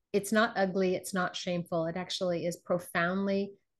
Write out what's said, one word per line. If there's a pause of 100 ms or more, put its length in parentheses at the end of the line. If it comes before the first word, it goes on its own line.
(120)
It's
not
ugly.
It's
not
shameful.
It
actually
is
profoundly (280)